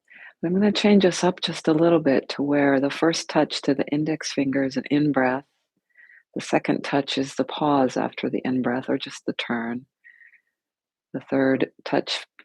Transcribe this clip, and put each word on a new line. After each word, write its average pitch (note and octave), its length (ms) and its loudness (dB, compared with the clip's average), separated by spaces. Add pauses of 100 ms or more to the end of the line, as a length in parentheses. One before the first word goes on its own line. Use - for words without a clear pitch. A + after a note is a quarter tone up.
(440)
I'm E3+ 100 0
gonna G3+ 180 4
change G3+ 340 6
us F3 180 2
up F3+ 180 0
just - 260 -6
a E3 60 4
little E3 260 4
bit C#3+ 300 2
to - 140 -6
where C#3+ 360 2
the C#3 100 0
first E3 400 -2
touch - 340 0
to C#3+ 100 2
the C3+ 140 0
index D#3 440 -2
finger C#3 320 0
is C3 140 -4
an B2+ 120 -4
in-breath, C3+ 540 2 (920)
the - 60 -6
second - 420 -2
touch - 340 -2
is C3+ 180 -4
the - 80 -2
pause C#3 540 0
after A#2 320 -4
the C#3 160 -4
in-breath B2+ 420 -2
or C#3 100 -2
just - 280 -12
the B2 80 -6
turn. A#2 520 -6 (1300)
The C3+ 80 -8
third C3+ 500 0 (120)
touch - 420 -4 (200)